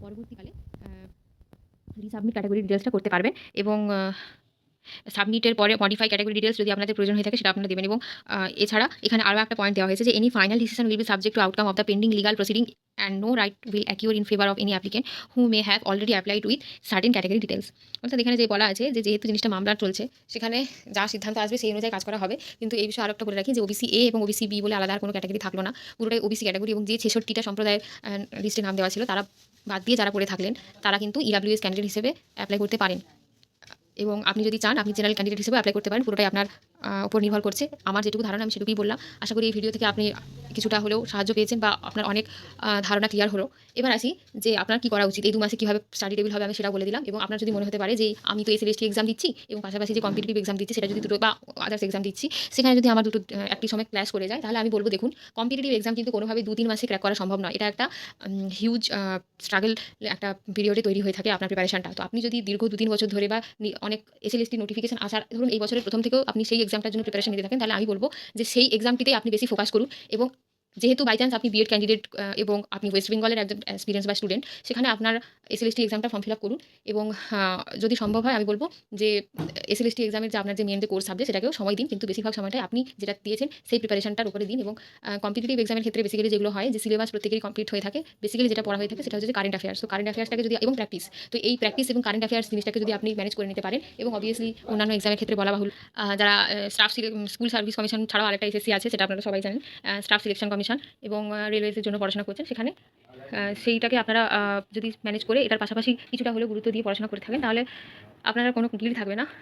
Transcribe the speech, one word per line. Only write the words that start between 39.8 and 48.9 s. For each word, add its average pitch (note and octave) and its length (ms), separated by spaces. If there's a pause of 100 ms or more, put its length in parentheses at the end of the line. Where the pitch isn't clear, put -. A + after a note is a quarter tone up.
আপনি G#3 280 (420)
কিছুটা G#3+ 240
হলেও G#3+ 260
সাহায্য G3+ 280
পেয়েছেন G#3+ 260
বা G#3 220
আপনার G#3+ 240
অনেক, G#3 200 (320)
আহ, G#3 240
ধারণা G3+ 260
ক্লিয়ার G#3 220
হলো। G3 200 (260)
এবার B3 160
আসি B3 240 (200)
যে G#3+ 220
আপনার A3 220
কী A#3+ 100
করা G3+ 160
উচিত, G3 200
এই G#3+ 60
দু A3 80
মাসে G#3 160
কীভাবে G#3 240 (120)
স্টাডি G3+ 240
টেবিল G#3 160
হবে G#3 120
আমি G3+ 100
সেটা G3+ 180
বলে G3 140
দিলাম। A3+ 180
এবং A3 180
আপনার G#3 180
যদি A3 120
মনে G3+ 140
হতে G#3 120
পারে G3+ 180
যে G#3+ 280
আমি G#3 200
তো - 80
এসএলএসটি G#3+ 340
এক্সাম G#3+ 200